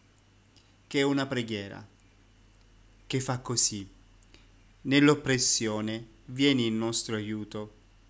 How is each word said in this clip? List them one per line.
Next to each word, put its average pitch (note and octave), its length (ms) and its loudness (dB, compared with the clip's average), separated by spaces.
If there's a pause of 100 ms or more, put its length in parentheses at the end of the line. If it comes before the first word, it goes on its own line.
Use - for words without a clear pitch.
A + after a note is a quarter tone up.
(840)
che C#3+ 140 -2
è C#3 40 4
una C#3 220 2
preghiera, G#2+ 640 -6 (1200)
che C3 140 -2
fa B2+ 180 -4
così: G#2+ 500 -2 (920)
"Nell'oppressione B2 1300 2 (180)
vieni C3 400 2
in A2 120 0
nostro A2+ 380 -2
aiuto, G#2+ 580 -8 (360)